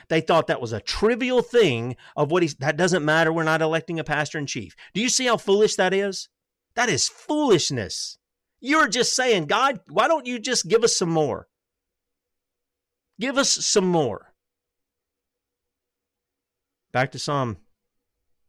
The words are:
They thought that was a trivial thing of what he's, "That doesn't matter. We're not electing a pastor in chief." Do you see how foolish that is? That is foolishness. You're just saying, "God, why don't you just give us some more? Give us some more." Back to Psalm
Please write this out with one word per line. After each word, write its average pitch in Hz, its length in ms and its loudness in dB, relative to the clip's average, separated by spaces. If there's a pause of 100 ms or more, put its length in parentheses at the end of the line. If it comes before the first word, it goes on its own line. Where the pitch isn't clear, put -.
They 160 120 2
thought 160 280 2
that 147 120 -2
was 113 120 -6
a - 80 -6
trivial 240 640 0
thing 127 540 0 (200)
of 147 160 0
what 180 100 2
he's, 151 140 -2
"That 147 200 -2
doesn't 175 280 0
matter. 160 280 2
We're 165 120 -2
not 160 180 0
electing 160 380 -2
a 147 40 -8
pastor 151 320 -4
in 143 100 -6
chief." 104 280 -10 (200)
Do 185 60 -4
you 247 80 -2
see 254 180 0
how 233 100 2
foolish 208 400 2
that 185 180 2
is? 196 340 -4 (460)
That 240 140 0
is 147 200 0
foolishness. 190 1080 -2 (420)
You're 294 260 2
just 226 280 -2
saying, 220 320 0
"God, 226 420 0
why 196 180 2
don't 302 200 0
you 247 120 -6
just 220 300 -4
give 220 160 4
us 220 100 2
some 175 160 -2
more? 147 380 -2 (1700)
Give 247 180 -4
us 269 140 2
some - 380 0
more." 143 440 -2 (2500)
Back 131 180 0
to 135 80 -14
Psalm 131 400 -4 (920)